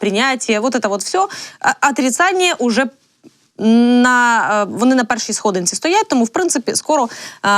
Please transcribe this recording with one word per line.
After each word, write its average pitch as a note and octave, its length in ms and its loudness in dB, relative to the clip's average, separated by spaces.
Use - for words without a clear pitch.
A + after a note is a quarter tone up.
прийняття, G#3+ 600 -2
вот A#3+ 140 -2
это A3+ 140 -2
вот G3 140 -4
всьо. F#4+ 260 -2
Е, - 100 0
отрицання F4 680 0
уже A#3+ 280 0
на, A#3+ 880 4
е, - 20 -4
вони A3 300 0
на B3+ 100 2
першій A3+ 280 -4
сходинці F#3 440 -2
стоять, G4 320 0
тому, B3 160 0
в A3+ 40 0
принципі, E4 460 -2
скоро, D4 300 0
е, A3+ 40 -2